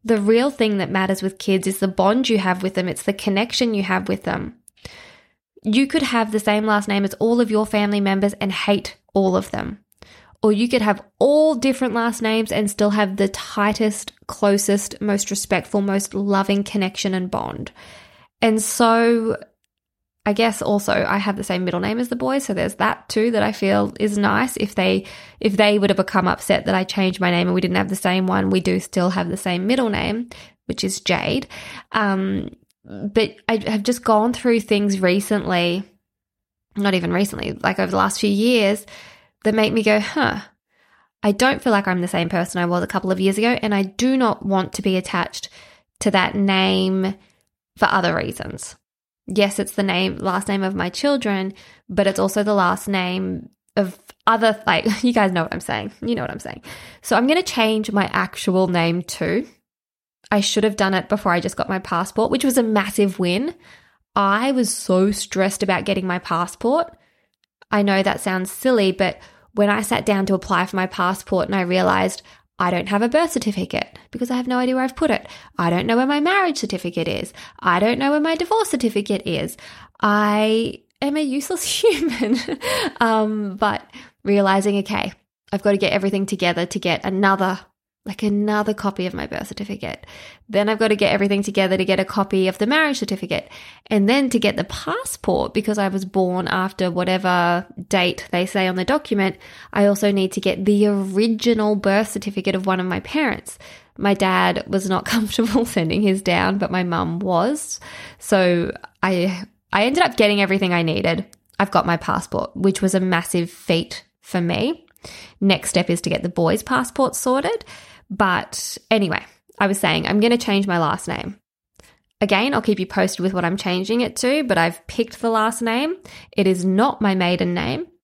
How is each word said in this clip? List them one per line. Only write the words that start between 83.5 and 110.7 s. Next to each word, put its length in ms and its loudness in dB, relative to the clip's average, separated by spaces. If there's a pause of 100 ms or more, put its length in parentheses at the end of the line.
but 260 0 (420)
realizing, 540 4
okay, 340 -4 (380)
I've 120 -4
got 80 4
to 80 2
get 160 2
everything 320 0
together 400 -2
to 120 -8
get 280 -2
another, 520 0 (460)
like, 180 -8
another 520 0
copy 320 -4
of 80 -6
my 120 -6
birth 220 -8
certificate. 580 -10 (420)
Then 200 2
I've 100 0
got 100 2
to 80 2
get 160 2
everything 300 2
together 340 0
to 80 0
get 160 2
a 40 0
copy 440 0
of 100 -6
the 80 0
marriage 320 0
certificate. 500 -4 (380)
And 220 2
then 220 2
to 80 2
get 180 2
the 80 -2
passport, 880 -4
because 220 0
I 120 0
was 160 -4
born 440 -2
after 420 -2
whatever 760 0 (220)
date 420 0
they 160 0
say 200 0
on 100 0
the 80 -2
document, 520 0 (360)
I 120 4
also 260 4
need 220 0
to 80 -4
get 240 -2
the 220 6
original 880 2
birth 340 2
certificate 440 -4
of 120 -2
one 140 0
of 60 -4
my 140 -2
parents. 580 -4 (400)
My 160 2
dad 520 0
was 220 -2
not 160 0
<laughs> 100 -4
comfortable 520 0
sending 340 0
his 220 2
down, 340 0
but 140 -2
my 140 0
mum 340 -2
was. 640 -2 (380)
So 540 2 (300)
I, 420 0 (280)
I 120 4
ended 180 2
up 140 2
getting 240 4
everything 320 2